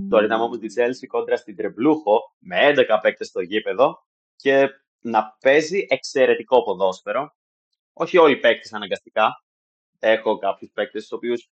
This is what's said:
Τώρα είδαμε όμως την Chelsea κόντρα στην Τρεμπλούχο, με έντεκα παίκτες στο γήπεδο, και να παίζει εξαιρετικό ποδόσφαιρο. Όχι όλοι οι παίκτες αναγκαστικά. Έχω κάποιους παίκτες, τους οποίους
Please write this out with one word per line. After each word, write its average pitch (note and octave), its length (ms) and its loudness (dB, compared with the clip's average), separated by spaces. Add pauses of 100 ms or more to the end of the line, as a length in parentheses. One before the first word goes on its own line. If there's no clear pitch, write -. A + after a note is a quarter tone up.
Τώρα A2 160 2
είδαμε A2+ 180 -2
όμως A#2+ 160 -6
την G#2+ 160 -12
Chelsea B2 320 -4
κόντρα A#2 300 -4
στην G#2+ 180 -16
Τρεμπλούχο, G#2+ 840 -2
με F2+ 200 -6
έντεκα B2 400 2
παίκτες G#2+ 280 -2
στο - 140 -8
γήπεδο, G2+ 640 -2 (300)
και C#3 340 2 (300)
να A2+ 400 -2
παίζει D#3 500 2
εξαιρετικό A#2+ 760 2
ποδόσφαιρο. G2+ 720 -4 (580)
Όχι E3 240 0
όλοι D#3 160 8
οι A#2 60 -2
παίκτες - 340 0
αναγκαστικά. G#2 680 -4 (560)
Έχω A2 380 0
κάποιους G2+ 360 -8
παίκτες, G#2 280 -8
τους - 100 -18
οποίους A#2+ 440 -8